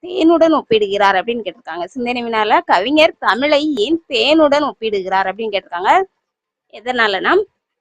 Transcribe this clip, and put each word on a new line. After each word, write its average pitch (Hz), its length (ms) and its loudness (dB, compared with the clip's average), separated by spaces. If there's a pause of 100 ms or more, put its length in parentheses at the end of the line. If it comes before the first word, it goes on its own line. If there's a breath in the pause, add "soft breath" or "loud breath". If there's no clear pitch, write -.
தேனுடன் 330 540 2
ஒப்பிடுகிறார் 202 640 0
அப்படின்னு 226 260 -4
கேட்டிருக்காங்க. 170 480 -10
சிந்தனை 247 320 -6
வினால 220 340 0 (120)
கவிஞர் 269 420 2 (120)
தமிழை 277 360 2 (220)
ஏன் 311 140 0 (140)
தேனுடன் 285 580 2
ஒப்பிடுகிறார் 190 600 -4
அப்படின்னு 208 260 -6
கேட்டிருக்காங்க. 185 380 -2 (800)
எதனாலனா 226 600 -2 (480)